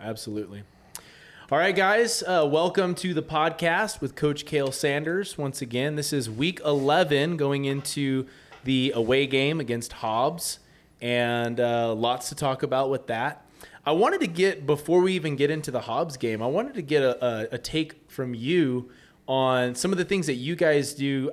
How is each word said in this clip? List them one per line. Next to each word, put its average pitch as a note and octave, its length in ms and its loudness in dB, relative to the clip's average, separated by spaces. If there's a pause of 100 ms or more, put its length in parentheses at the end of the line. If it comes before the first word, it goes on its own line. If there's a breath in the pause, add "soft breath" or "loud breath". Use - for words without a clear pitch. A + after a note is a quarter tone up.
Absolutely. G#2 640 -10 (880 loud breath)
All C#3 60 2
right, F3+ 180 2
guys, G#3+ 480 2
uh, F3 280 2
welcome F3+ 440 2
to F3+ 180 -4
the D#3 100 0
podcast E3 800 0
with C3+ 140 -6
Coach D3 300 -2
Cale C#3 260 0
Sanders. D#3 680 -2
Once C#3 240 -6
again, C3 340 -2
this D3 160 -4
is B2+ 180 0
week D3 360 -2
eleven D3 720 2
going C#3 280 0
into C3+ 600 -2 (380 loud breath)
the C3 300 2
away B2+ 320 2
game C#3 320 0
against A#2 340 -4
Hobbs, B2 640 -2 (420 soft breath)
and, A#2+ 580 0
uh, A#2 340 2
lots A#2+ 360 -2
to D3 60 -12
talk C3+ 280 -2
about C3+ 260 0
with C3 180 -2
that. A#2+ 380 -4 (400 loud breath)
I D3+ 60 2
wanted C#4+ 300 4
to A#3+ 60 0
get, F3 380 0
before D#3+ 360 4
we F#3 120 4
even D#3 220 -2
get C#3+ 160 4
into D3+ 180 -4
the B2 120 -2
Hobbs C3+ 340 -2
game, A2 260 -2
I A#2 60 0
wanted A3 280 -2
to G3+ 60 -6
get C#3+ 220 2
a, B2 220 2
a, A2+ 300 0
a - 20 -4
take - 520 -6
from B2+ 240 -6
you B2+ 560 0 (380 loud breath)
on B2+ 480 2
some F#3 160 0
of F#3 60 0
the F3+ 80 0
things F#3 220 0
that C#3 80 0
you C#3 200 -4
guys D3+ 380 2
do C#3 400 0